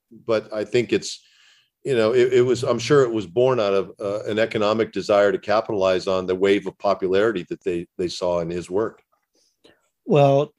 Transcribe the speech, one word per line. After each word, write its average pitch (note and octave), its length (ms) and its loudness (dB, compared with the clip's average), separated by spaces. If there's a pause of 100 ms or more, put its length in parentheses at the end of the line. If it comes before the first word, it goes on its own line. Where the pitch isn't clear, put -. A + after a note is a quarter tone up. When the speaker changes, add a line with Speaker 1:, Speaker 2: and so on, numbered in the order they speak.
(100)
Speaker 1:
but A2 420 -6
I G#2+ 120 -6
think A#2 280 -2
it's, - 300 -4 (640)
you C#3 120 -2
know, A2 180 2
it, B2 180 4
it B2 100 4
was, B2 200 0
I'm B2 160 -2
sure C3+ 240 4
it A#2+ 100 0
was G#2+ 140 -4
born B2 320 0
out G2+ 160 0
of, G2 260 -2
uh, G#2 240 -6
an G#2+ 140 -4
economic A2 540 0
desire G2+ 400 2
to F#2+ 60 -2
capitalize F#2+ 680 0
on F#2 200 -2
the F#2 80 -2
wave G2 320 2
of F2+ 120 -10
popularity G2 680 0
that - 160 -12
they, F2 240 -4 (100)
they F2+ 100 -4
saw F2 300 -4
in E2+ 120 -4
his F2 200 -8
work. G2+ 320 -4 (1000)
Speaker 2:
Well, C#3+ 540 2